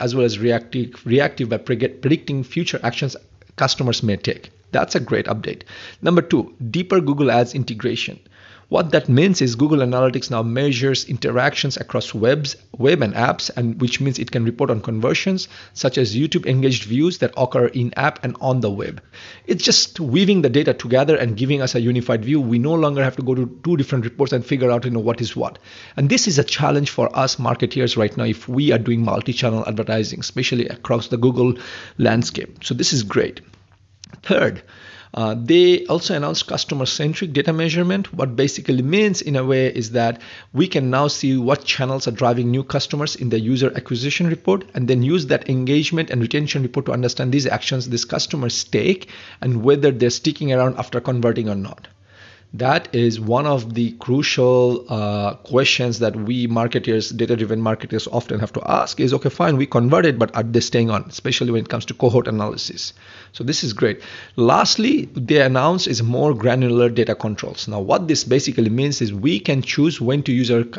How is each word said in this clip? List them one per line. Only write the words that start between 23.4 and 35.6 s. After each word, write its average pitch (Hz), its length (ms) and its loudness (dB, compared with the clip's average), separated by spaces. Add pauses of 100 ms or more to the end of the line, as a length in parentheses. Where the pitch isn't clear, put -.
two 170 120 2
different 131 280 0
reports 123 280 -2
and 120 140 -2
figure 127 240 2
out, 120 140 0
you 123 80 -2
know, 117 80 0
what 113 200 -2
is 113 140 -4
what. - 240 -6 (380)
And 143 120 2
this 254 200 2
is 147 100 2
a 135 60 2
challenge 143 460 0
for 120 280 0
us 131 180 0
marketeers 123 600 -2
right 107 200 0
now 120 60 -2
if 110 260 -4
we 135 220 2
are 120 80 4
doing 117 260 0
multi-channel 113 640 -2
advertising, 110 540 -4
especially 123 480 -2
across - 400 -4
the 123 80 -2
Google 123 380 2 (440)
landscape. - 640 0
So - 120 -4
this 127 180 0
is 131 100 0
great. - 380 -2 (840)
Third, - 400 0 (500)
uh, 110 240 -2
they 175 500 4